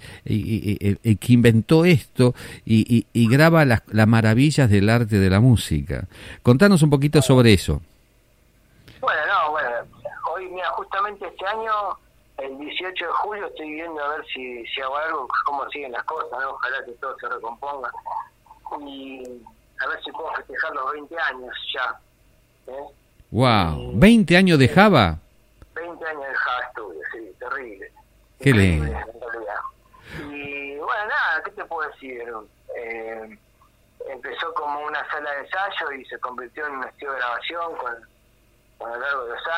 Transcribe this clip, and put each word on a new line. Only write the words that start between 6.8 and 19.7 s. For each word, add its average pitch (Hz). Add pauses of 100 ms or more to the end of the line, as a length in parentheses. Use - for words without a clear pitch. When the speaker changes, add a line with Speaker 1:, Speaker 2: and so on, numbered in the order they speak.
Speaker 1:
un 156
poquito 143
sobre 123
eso. 78 (1200)
Speaker 2:
Bueno, 190
no, 175
bueno, 147 (640)
hoy, 185
mira, 180
justamente 196
este 180
año, 220 (680)
el 135
dieciocho 180
de 165
julio, 208
estoy 156
viendo 156
a 147
ver 143
si, 123
si 131
hago 135
algo, 156 (180)
cómo 139
siguen 139
las 113
cosas, -
¿no? 135
Ojalá 127 (100)
que 123
todo 131
se 123
recomponga. 123 (960)
Y 135 (540)